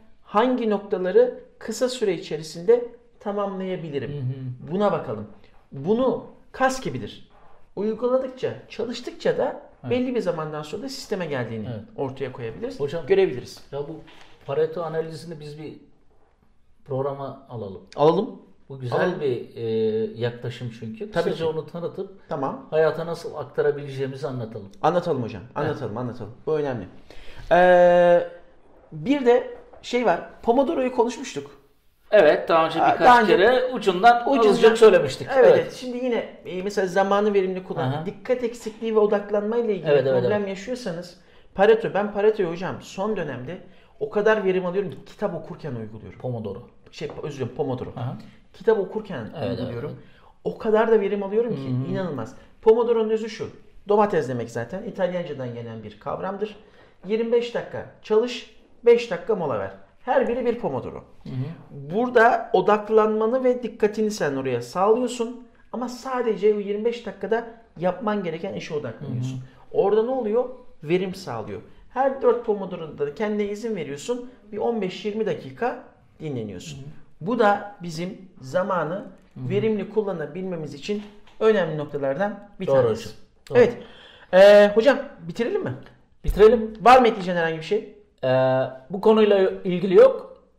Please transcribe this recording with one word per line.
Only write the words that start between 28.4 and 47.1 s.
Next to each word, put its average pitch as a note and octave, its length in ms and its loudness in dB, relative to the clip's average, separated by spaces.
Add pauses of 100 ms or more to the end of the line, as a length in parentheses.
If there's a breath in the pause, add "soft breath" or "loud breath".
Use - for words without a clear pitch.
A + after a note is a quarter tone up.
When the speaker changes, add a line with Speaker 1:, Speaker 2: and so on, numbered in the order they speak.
Speaker 1:
bir A#3+ 340 -2
de B3 300 4 (260)
şey A#3+ 240 -2
var. E3+ 140 2 (220)
Pomodoro'yu B3+ 540 0
konuşmuştuk. - 540 -4 (600)
Speaker 2:
Evet, F#3 380 6
daha D#3+ 180 4
önce D#3 160 -2
Speaker 1:
Aa, C#3 100 4
Speaker 2:
birkaç - 140 -2
Speaker 1:
daha A#3+ 160 10
önce F3 140 6
Speaker 2:
kere B3 360 6
ucundan A#3 580 4
Speaker 1:
ucundan A#3 200 4
Speaker 2:
azıcık A3 280 6
söylemiştik. F3 560 6
Speaker 1:
Evet, B3 140 8
Speaker 2:
Evet. C#3+ 140 10
Speaker 1:
evet. - 120 -10
Şimdi B3 300 -8
yine, A#3+ 120 0 (300)
e, F3+ 160 -6
mesela G3+ 240 0
zamanı G3 480 2
verimli F#3 300 0
kullan. C3+ 280 -4
Speaker 2:
Aha. D#3 140 -6
Speaker 1:
Dikkat B3 380 -4
eksikliği A3+ 500 -6
ve G#3+ 40 2
odaklanma G#3 580 0
ile A3 180 0
ilgili D#3+ 160 -4
Speaker 2:
Evet, C3+ 160 4
evet, B2+ 160 2
Speaker 1:
problem G#3 180 0
Speaker 2:
evet. G3 80 -4
Speaker 1:
yaşıyorsanız F#3+ 680 -10 (380 soft breath)
Pareto, G#3 400 4
ben G#3 180 -2
Pareto'yu G#3 380 2
hocam E3+ 300 -6
son G3+ 360 -6
dönemde D3 420 -8 (420 soft breath)
o D3 100 -4
kadar G#3+ 340 2
verim F#3 220 0
alıyorum F3+ 240 -4
ki B2+ 60 -12 (100)
kitap F#3 280 -6
okurken D#3 400 -10
uyguluyorum. G#2+ 440 -12
Speaker 2:
Pomodoro. A#2 440 -8 (280)
Speaker 1:
Şey, - 180 -10 (140)